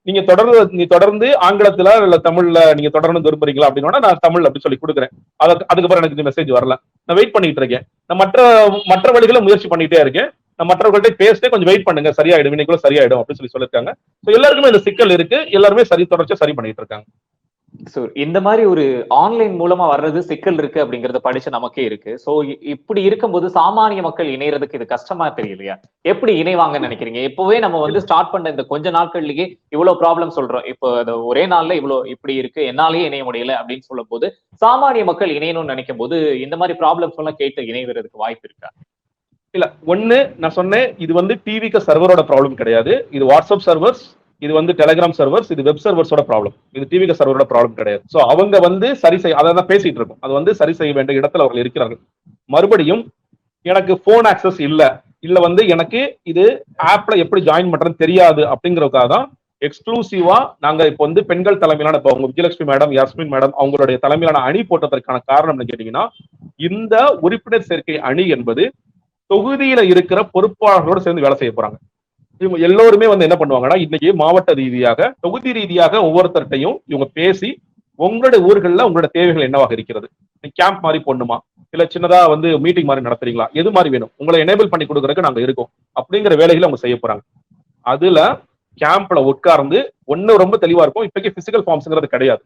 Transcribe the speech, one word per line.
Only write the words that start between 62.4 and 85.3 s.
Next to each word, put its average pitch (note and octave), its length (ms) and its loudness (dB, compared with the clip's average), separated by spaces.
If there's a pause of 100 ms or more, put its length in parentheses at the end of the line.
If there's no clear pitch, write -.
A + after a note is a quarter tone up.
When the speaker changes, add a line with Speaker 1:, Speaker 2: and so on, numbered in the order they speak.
Speaker 1:
மேடம், C#3+ 260 0
யாஸ்மின் D3 360 -2
மேடம் C3+ 260 0
அவங்களுடைய C#3 460 0
தலைமையிலான D3+ 400 0
அணி G3 160 -2
போட்டதற்கான C#3 640 -4
காரணம் D3 300 2
என்ன B2 140 -10
கேட்டீங்கன்னா, A#2 360 -8 (640)
இந்த A3 260 -4 (260)
உறுப்பினர் A3 500 -2
சேர்க்கை D#3 260 -6 (140)
அணி F3+ 160 -2
என்பது B2 380 -2 (640)
தொகுதியில C4 500 0 (120)
இருக்கிற F3+ 260 2 (140)
பொறுப்பாளர்களோட F#3+ 720 2
சேர்ந்து E3+ 200 -2
வேலை C3+ 140 2
செய்ய A#2 140 -4
போறாங்க. G#2+ 240 -8 (640)
இவங்க F3+ 160 -4 (100)
எல்லோருமே A3 440 6
வந்து F#3 160 2
என்ன E3+ 120 2
பண்ணுவாங்கன்னா, C#3 440 0
இன்னைக்கு D#3 320 -2
மாவட்ட F3 380 2
ரீதியாக, B2 560 -2 (100)
தொகுதி A#3+ 380 -6
ரீதியாக F3 360 0 (140)
ஒவ்வொருத்தர்கிட்டையும் D#3 680 0 (160)
இவங்க C3+ 220 -4
பேசி, F#3+ 360 -2 (500)
உங்களுடைய A3+ 480 2
ஊர்கள்ல G3 400 2
உங்களுடைய E3 300 0
தேவைகள் D#3+ 300 0
என்னவாக C3 300 0
இருக்கிறது, G#2+ 300 -12 (360)
நீங்க D3 160 -18
கேம்ப் F#3+ 260 0
மாதிரி D#3 180 0
போடணுமா, B2 340 -4 (360)
இல்ல E3 200 0
சின்னதா F3 260 4 (140)
வந்து D#3 160 -2 (100)
மீட்டிங் E3 300 -2
மாதிரி C3+ 180 -4
நடத்துறீங்களா, A#2 460 -6
எது E3 180 -2
மாதிரி F3 220 2
வேணும், A#2 240 -6
உங்களை E3 260 0
எனேபிள் G3+ 280 0
பண்ணி D#3+ 160 -4
கொடுக்கறதுக்கு D3 400 -2
நாங்க B2 140 -2